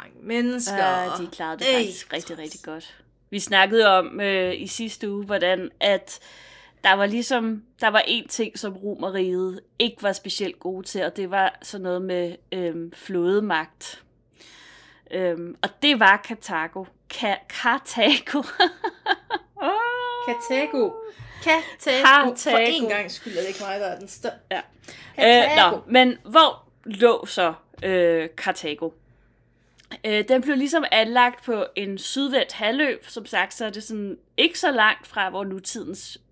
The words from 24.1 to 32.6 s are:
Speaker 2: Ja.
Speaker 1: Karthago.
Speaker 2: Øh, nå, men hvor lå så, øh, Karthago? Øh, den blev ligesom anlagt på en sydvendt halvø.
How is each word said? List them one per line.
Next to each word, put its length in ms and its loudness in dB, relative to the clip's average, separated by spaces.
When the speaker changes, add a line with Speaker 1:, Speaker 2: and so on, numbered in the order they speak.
Speaker 2:
Ja. 100 -4
Speaker 1:
Karthago. 520 6
Speaker 2:
Øh, 40 2
nå, 100 -4
men 340 6
hvor 380 4
lå 400 4
så, 280 0
øh, 540 2
Karthago? 520 -4
Øh, 240 0
den 140 4
blev 160 0
ligesom 340 0
anlagt 520 4
på 220 -2
en 220 -6
sydvendt 560 -2
halvø. 440 -2